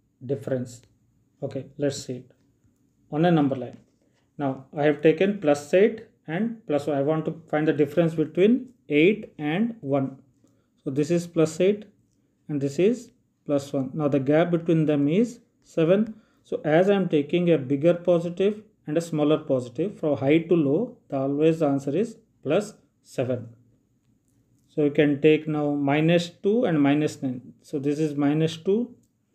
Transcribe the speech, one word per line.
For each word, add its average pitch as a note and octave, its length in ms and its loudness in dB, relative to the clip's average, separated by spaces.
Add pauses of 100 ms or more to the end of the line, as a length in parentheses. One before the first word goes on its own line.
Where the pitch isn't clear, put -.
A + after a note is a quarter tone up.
(240)
difference. B2+ 600 -6 (580)
Okay, C3+ 240 -10 (120)
let's C#3 260 -4
see B2+ 140 -10
it - 140 -20 (800)
on D3+ 140 0
a F3+ 60 6
number C#3+ 240 2
line. B2 220 -12 (600)
Now C3+ 280 -6 (100)
I D3+ 80 -2
have D3 180 2
taken F#3+ 380 2
plus D3 340 0
eight G#3+ 340 2 (200)
and G#3 400 -6
plus C#3+ 200 -2
one. D3 100 -2
I C#3 40 0
want D#3 240 0
to E3 220 -8
find D#3 200 0
the D#3 60 2
difference D#3+ 420 0
between F3 540 0 (200)
eight E3 500 2
and F3 420 -4
one. C3+ 400 -2 (640)
So D#3 60 -6
this C#3+ 200 -2
is F3 160 0
plus D#3+ 340 0
eight G3+ 260 0 (600)
and D3 140 -4
this C#3 160 -4
is A3 340 0 (340)
plus C#3+ 280 -2
one. C3+ 200 -4
Now D3+ 140 -2
the C#3 120 2
gap D3+ 320 2
between E3 340 0
them C#3+ 220 0
is G#3+ 320 0 (240)
seven. F#3+ 580 0 (220)
So - 200 -8
as E3 260 4
I G3+ 60 4
am F#3 140 0
taking E3+ 400 0
a D#3+ 80 4
bigger C#3 380 0
positive F3 680 -2 (240)
and D3+ 100 -6
a E3 60 2
smaller D3+ 380 0
positive C#3 600 -4
from D3 180 -2
high C#3+ 220 4
to E3 140 0
low, E3+ 440 0 (120)
the C#3+ 80 -6
always D3 420 0
the D#3+ 80 0
answer C#3 280 -2
is A3+ 220 -4 (260)
plus F#3 320 -2 (260)
seven. A#2+ 480 -6 (1200)
So D3+ 120 0
you C#3+ 60 2
can D3 300 2
take D#3 280 4
now D3 220 -2
minus D#3 580 2
two G#3+ 340 -2
and D#3+ 180 0
minus D3 400 2
nine. B2+ 400 -8
So - 160 -10
this C#3+ 220 -2
is D3+ 160 -2
minus D3+ 400 0
two A3 400 -2 (400)